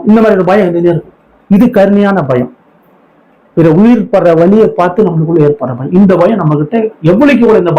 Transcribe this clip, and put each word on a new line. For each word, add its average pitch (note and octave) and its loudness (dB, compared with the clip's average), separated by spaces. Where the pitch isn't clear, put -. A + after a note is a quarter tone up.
இந்த G#3+ 4
மாதிரி G#3+ 2
ஒரு F3 -2
பயம் G3+ 0
இருந்துகிட்டே E3+ -2
இருக்கும். - -10
இது G3+ 2
கருணையான G3+ 0
பயம். B2 -4
பிற E3 2
உயிர் A3+ 2
படுற F3 0
வலியை G3 2
பார்த்து F3+ -2
நம்மளுக்குள்ள D#3+ -2
ஏற்படுற B2+ -4
பயம். C#3 -8
இந்த F#3 2
பயம் F#3+ 0
நம்ம D3+ -2
கிட்ட D3+ -4
எவ்வளவுக்கு A#3+ 2
எவ்வளவு G#3 2
இந்த E3 -2